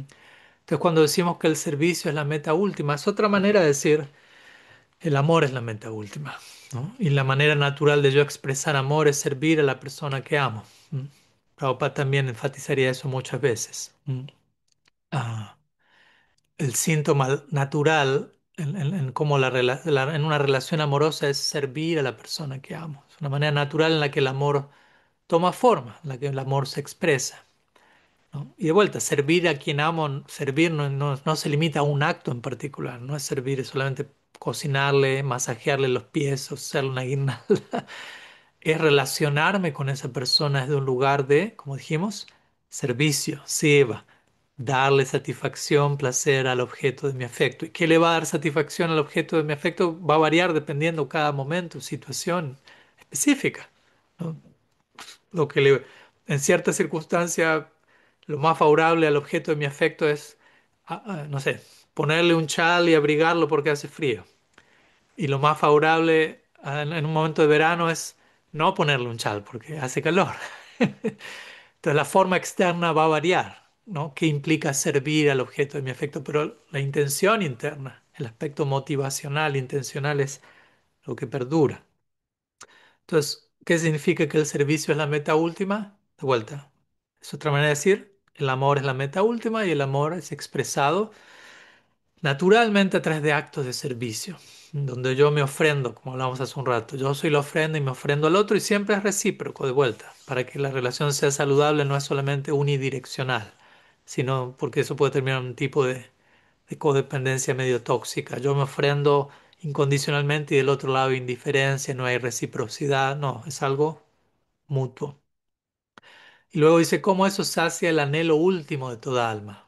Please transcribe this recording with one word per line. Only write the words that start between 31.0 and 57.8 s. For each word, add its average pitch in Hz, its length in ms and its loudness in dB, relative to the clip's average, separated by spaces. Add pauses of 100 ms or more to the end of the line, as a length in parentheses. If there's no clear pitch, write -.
no 156 100 0
se 156 140 -4
limita 151 320 0
a - 20 4
un 143 200 0
acto 160 280 -2
en 120 100 -6
particular, 131 600 -10
no 135 140 -8
es 139 80 -8
servir, 135 360 -4
es 131 100 -6
solamente 139 380 -4 (320)
cocinarle, 139 840 2
masajearle 131 680 0
los 123 160 0
pies 143 460 -4
o 147 40 -10
hacerle 135 360 -4
una 131 120 -4
guirnalda. 139 880 -2
<laughs> - 60 -16 (640)
Es 160 180 0
relacionarme 151 920 2
con 139 160 -6
esa 135 240 -6
persona 139 480 0
desde 143 140 -2
un 139 100 0
lugar 135 420 2
de, 160 280 2
como 139 220 -10
dijimos, 170 500 -4 (420)
servicio, 139 760 -2
seva, 139 600 4 (520)
darle 135 480 2
satisfacción, 143 920 -2
placer 135 500 0
al 127 120 0
objeto 127 480 -4
de 135 60 -4
mi 127 100 -8
afecto. 127 420 -2
¿Y - 40 -10
qué - 180 -2
le 165 100 6
va 165 140 6
a - 20 2
dar 165 120 0
satisfacción 156 640 -2
al 160 80 2
objeto 165 380 -2
de 156 60 2
mi 151 100 -2
afecto? 165 520 -2
Va 147 100 4
a - 20 6
variar 160 360 4
dependiendo 156 540 -2
cada 151 240 0
momento, 147 500 -6
situación 139 760 -6 (420)
específica, - 720 -2 (500)
¿no? 165 160 -8 (960)
Lo 156 160 0
que 143 140 0
le, 139 240 6 (420)
en 147 120 0
cierta 170 340 2
circunstancia, 160 960 -2 (560)